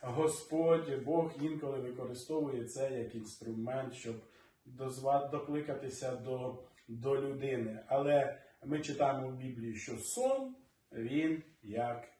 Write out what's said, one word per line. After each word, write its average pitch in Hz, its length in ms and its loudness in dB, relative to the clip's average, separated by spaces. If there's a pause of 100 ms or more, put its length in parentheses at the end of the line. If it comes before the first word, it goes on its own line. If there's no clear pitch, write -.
Господь. 156 1040 4
Бог 165 260 4 (120)
інколи 147 380 -2
використовує 123 840 -2
це 135 340 -2
як 113 160 -6
інструмент, 113 800 -4
щоб 113 200 -6 (520)
дозва-, 131 640 0
докликатися 139 880 -4
до, 127 420 -4 (300)
до 120 320 0
людини. 131 680 -2
Але 143 520 4 (260)
ми 147 160 0
читаємо 135 480 2
в 131 40 -4
Біблії, 120 420 -6
що 113 220 -6
сон, 262 580 0 (380)
він 151 500 0 (200)
як 117 460 -2 (120)